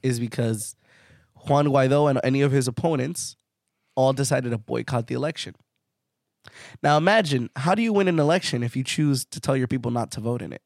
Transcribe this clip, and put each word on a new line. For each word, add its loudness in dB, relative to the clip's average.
is -2
because -4
Juan 4
Guaido 4
and 2
any 2
of 4
his 2
opponents -4
all 4
decided -2
to -4
boycott -6
the -6
election. -8
Now 4
imagine, 2
how 0
do 0
you 0
win 4
an 2
election 0
if -4
you -2
choose 0
to -14
tell 0
your 0
people -4
not -4
to -10
vote -4
in -12
it? -16